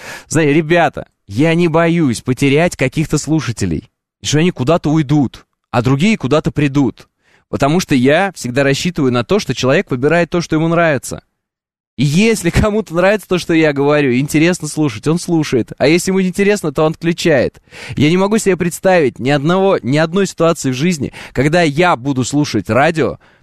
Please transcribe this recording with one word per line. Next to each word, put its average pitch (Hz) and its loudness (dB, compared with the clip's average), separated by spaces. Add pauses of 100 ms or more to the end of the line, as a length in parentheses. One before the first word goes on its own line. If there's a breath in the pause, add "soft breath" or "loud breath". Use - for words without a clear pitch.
(280 loud breath)
Знаете, 147 2
ребята, 160 0 (200)
я 151 0
не 175 2
боюсь 165 0
потерять 143 0
каких-то 151 -2
слушателей. 113 -4 (320)
Что 135 0
они 175 2
куда-то 151 0
уйдут, 147 0 (240)
а 120 0
другие 139 2
куда-то 147 -2
придут. 143 -2 (420)
Потому 147 0
что - -2
я 190 2
всегда 143 -4
рассчитываю 139 -2
на 123 -2
то, 202 0
что 131 -6
человек 143 0
выбирает 151 0
то, 175 -2
что 160 -4
ему 160 0
нравится. 165 -2 (760)
И 117 -2
если 170 2
кому-то 208 -2
нравится 185 0
то, 180 0
что 170 -4
я 156 2
говорю, 139 2
интересно 151 0
слушать, 143 -4
он 165 0
слушает. 147 -2
А 127 2
если 170 2
ему 190 0
не 185 0
интересно, 196 0
то 160 0
он 156 2
отключает. 160 0 (320 loud breath)
Я 143 2
не 180 2
могу 202 0
себе 185 0
представить 170 0
ни 123 -2
одного, 175 2
ни 127 -2
одной 165 0
ситуации 165 -2
в - -2
жизни, 147 -2 (200 loud breath)
когда 156 2
я 165 2
буду 131 -2
слушать 143 -2
радио 131 0 (240 soft breath)